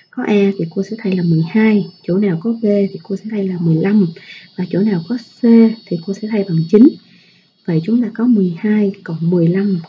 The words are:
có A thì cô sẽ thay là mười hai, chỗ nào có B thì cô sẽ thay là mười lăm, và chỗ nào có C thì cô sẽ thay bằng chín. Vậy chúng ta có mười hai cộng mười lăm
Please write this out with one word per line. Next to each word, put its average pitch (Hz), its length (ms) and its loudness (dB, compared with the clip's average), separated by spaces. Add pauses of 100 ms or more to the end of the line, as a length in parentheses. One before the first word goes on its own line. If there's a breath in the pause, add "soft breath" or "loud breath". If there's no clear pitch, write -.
(100)
có 254 120 -8
A 202 360 2
thì 170 120 -4
cô 196 120 -6
sẽ 220 160 -8
thay 190 180 -2
là 175 60 -2
mười 165 280 0
hai, 214 360 2 (160)
chỗ 180 160 -2
nào 185 240 0
có 233 100 -2 (100)
B - 20 -2
thì 202 380 0
cô 196 140 -8
sẽ 190 140 -18
thay 202 180 -4
là 180 120 -6
mười 165 140 2
lăm, 196 320 2 (500 loud breath)
và 180 140 -4
chỗ 175 100 -2
nào 202 280 0
có 247 80 -4
C - 260 -12 (440)
thì 170 200 -6
cô 196 80 -6
sẽ 214 160 -10
thay 202 140 -2
bằng 165 140 -2 (120)
chín. 226 180 8 (760 soft breath)
Vậy 165 180 0
chúng 233 180 0
ta 208 120 -4
có 226 120 -2
mười 196 320 2
hai 214 340 0 (120)
cộng 165 260 -4
mười 170 180 2
lăm 190 300 0 (100)